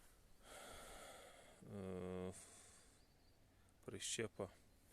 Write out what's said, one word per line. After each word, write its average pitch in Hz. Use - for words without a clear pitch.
Е, 92
прищепа. 101